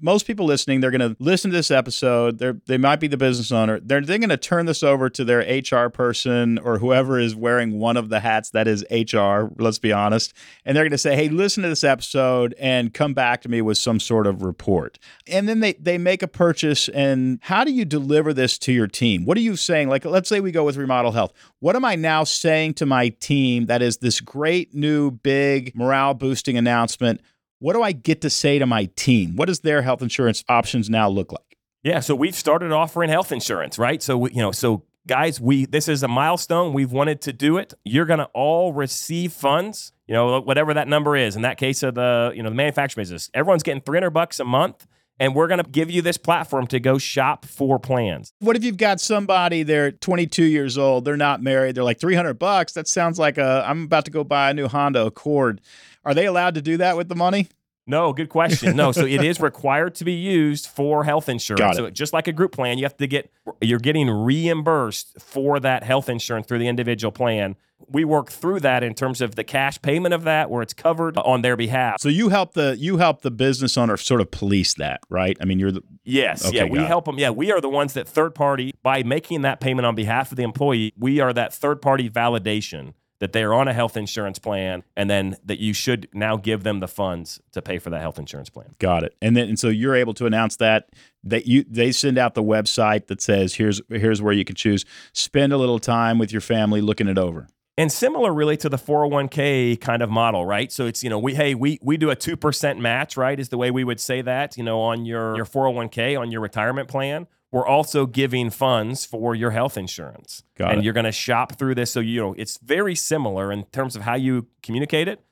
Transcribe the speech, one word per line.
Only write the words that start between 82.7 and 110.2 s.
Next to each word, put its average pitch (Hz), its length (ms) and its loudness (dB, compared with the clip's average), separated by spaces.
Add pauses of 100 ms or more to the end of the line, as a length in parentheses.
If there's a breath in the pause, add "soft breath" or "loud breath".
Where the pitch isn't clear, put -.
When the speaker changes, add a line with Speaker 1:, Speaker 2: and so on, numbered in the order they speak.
Speaker 2:
that 98 140 -6
they 113 80 2
are 107 100 0
on 135 160 4
a 127 60 -2
health 117 240 -2
insurance 101 400 -8
plan, 95 440 -6 (140)
and 101 140 0
then 98 340 0
that 98 140 -6
you 107 160 -2
should 117 400 -2
now 107 240 -2
give 104 240 -4
them 101 180 -2
the 90 80 -6
funds 87 500 -6 (140)
to - 80 -8
pay 90 180 -8
for 85 120 -10
that 80 100 -6
health 80 180 -10
insurance 73 300 -14
plan. - 300 -20
Speaker 1:
Got 87 260 0
it. - 160 -8
And 113 160 4
then, 120 140 2
and 113 80 -2
so 123 100 0
you're 113 260 0
able 120 200 0
to 123 100 -8
announce 110 320 0
that, 110 320 2 (360 soft breath)
that 107 220 -2
you, 131 220 6
they 120 240 2
send 131 240 2
out 123 180 2
the 113 80 0
website 107 680 2
that 98 120 -6
says, 98 340 2
"Here's, 104 360 0
here's 110 320 0
where 104 100 2
you 98 140 2
can - 100 -10
choose." 101 300 2 (260 loud breath)
Spend 139 400 0
a 143 60 2
little 123 200 2
time 117 400 2
with 104 140 0
your 107 80 -2
family 107 400 0
looking 104 280 0
it 95 100 2
over. 85 280 -4 (300)
Speaker 2:
And 156 160 0
similar 247 400 0
really 151 240 2
to 151 140 -4
the 135 80 -2
four 147 260 0
oh 147 40 0
one 143 200 -2
K 135 480 0
kind 117 240 -2
of 117 80 0
model, 110 380 2
right? 101 260 -2
So 127 140 -4
it's, 117 180 -6
you 123 60 -4
know, 107 80 -2
we, 127 160 -2
hey, 143 200 0
we, 139 280 0
we 147 160 -2
do 156 100 0
a 139 80 0
two 165 220 -8
percent 143 420 -2
match, 123 380 -2
right, 135 200 0
is 131 120 -10
the 123 80 -4
way 123 120 0
we 127 140 -2
would 120 160 -4
say 127 220 -4
that, 127 340 -4
you 120 80 -8
know, 113 160 -2
on 117 240 -2
your, 113 320 -6
your 113 80 -4
four 135 220 -2
oh 131 60 2
one 117 180 -6
K, 123 260 -2
on 120 140 -6
your 113 100 -6
retirement 117 480 -4
plan. 139 380 -6 (260)
We're 127 140 0
also 143 400 2
giving 123 440 0
funds 123 540 -2
for 117 300 -4
your 113 160 -2
health 117 260 -2
insurance. - 680 -14 (120)